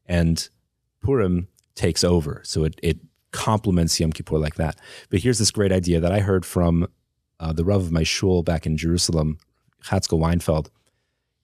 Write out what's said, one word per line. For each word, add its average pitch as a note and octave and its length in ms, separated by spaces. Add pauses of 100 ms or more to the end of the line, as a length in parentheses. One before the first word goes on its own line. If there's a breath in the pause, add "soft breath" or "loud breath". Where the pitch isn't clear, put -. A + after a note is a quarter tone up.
and E2 420 (540)
Purim F#2 460 (260)
takes - 300
over. F2 420
So - 180
it, D#2 200
it D#2+ 160 (320)
complements F#2 680
Yom D#2+ 140
Kippur D#2+ 240
like D2+ 180
that. D#2 220 (320 loud breath)
But G2+ 120
here's A#2 180
this A2 120
great G2+ 200
idea F2 280
that E2+ 120
I G#2 80
heard F#2+ 260
from, E2+ 420 (520)
uh, D#2+ 120
the E2 140
Rav G2 160
of E2+ 100
my E2 120
shul F2+ 400
back D#2+ 220
in D#2+ 120
Jerusalem, E2 600 (440)
Chatzkel F#2 360
Weinfeld. D#2+ 500 (760)